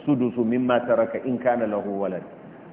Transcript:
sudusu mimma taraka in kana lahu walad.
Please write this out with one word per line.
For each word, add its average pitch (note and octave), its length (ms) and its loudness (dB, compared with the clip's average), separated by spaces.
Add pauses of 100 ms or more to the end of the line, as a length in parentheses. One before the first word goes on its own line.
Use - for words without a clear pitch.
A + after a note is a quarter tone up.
sudusu B2 400 2
mimma B2 340 4
taraka A2+ 460 2
in B2 120 -2
kana A#2+ 300 2
lahu G2+ 340 -2
walad. F#2 220 -4 (500)